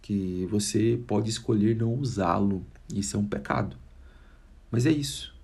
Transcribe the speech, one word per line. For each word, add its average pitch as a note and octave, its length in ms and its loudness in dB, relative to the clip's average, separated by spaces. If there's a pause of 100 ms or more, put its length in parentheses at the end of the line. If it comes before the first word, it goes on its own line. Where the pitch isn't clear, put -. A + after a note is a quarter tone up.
Que F#2 480 -2
você A2 560 2
pode G#2+ 240 0
escolher A2+ 460 2
não A2+ 180 0
usá-lo. G2+ 720 0 (280)
Isso G2+ 240 -4
é - 20 2
um G2+ 60 2
pecado. - 500 -4 (960)
Mas A#2+ 140 2
é D#3+ 60 6
isso. - 520 -2